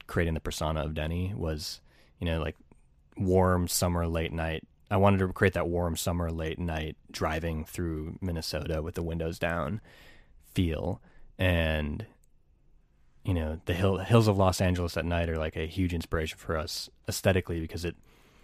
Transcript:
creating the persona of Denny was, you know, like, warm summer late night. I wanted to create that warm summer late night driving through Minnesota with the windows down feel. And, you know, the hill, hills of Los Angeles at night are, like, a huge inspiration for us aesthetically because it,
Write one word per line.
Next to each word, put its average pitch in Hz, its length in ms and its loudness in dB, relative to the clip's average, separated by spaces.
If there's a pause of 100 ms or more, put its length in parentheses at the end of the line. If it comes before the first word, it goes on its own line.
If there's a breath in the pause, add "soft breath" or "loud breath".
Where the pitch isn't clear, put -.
creating 85 280 0
the 78 60 -2
persona 78 400 -2
of 76 140 -4
Denny 85 400 -4
was, 78 460 -6 (400 soft breath)
you 87 60 -4
know, 82 140 0
like, 78 140 -4 (640)
warm 92 500 4
summer 85 400 0
late 82 260 -2
night. 80 300 -4 (260)
I 101 100 2
wanted 98 200 6
to 95 140 2
create 95 220 4
that 87 120 0
warm 87 300 0
summer 87 340 0
late 82 300 -4
night 80 360 -4 (140)
driving 80 540 -2
through 80 560 -4
Minnesota 80 640 -4
with 78 120 -8
the 85 80 -4
windows 82 380 -4
down 85 400 -2 (760 soft breath)
feel. 85 480 0 (380 soft breath)
And, 80 640 0 (1200)
you 98 100 0
know, 80 300 -2
the 87 100 -2
hill, 95 240 2
hills 110 300 6
of 98 100 4
Los 95 220 4
Angeles 90 360 2
at 78 80 0
night 85 240 0
are, 80 100 -2
like, 78 180 -4
a 78 100 -2
huge 87 260 0
inspiration 82 460 -4
for - 180 -4
us - 320 -6 (200)
aesthetically 92 500 0
because 80 260 -6
it, 87 120 -4 (480 soft breath)